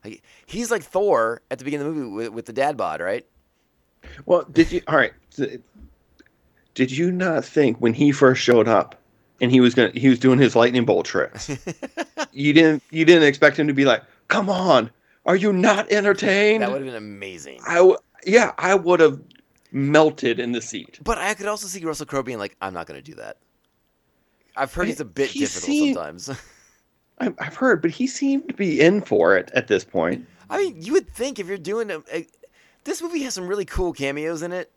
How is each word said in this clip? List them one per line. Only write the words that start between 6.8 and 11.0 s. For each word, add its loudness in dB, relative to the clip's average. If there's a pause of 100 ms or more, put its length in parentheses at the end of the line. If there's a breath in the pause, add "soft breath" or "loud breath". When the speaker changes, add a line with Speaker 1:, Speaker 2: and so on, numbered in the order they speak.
Speaker 2:
you -2
not -2
think 0
when 0
he 2
first 4
showed 4
up 0 (460)
and 0
he 8
was 4
gonna, 4
he 2
was 4
doing 4
his 4
lightning 4
bolt 2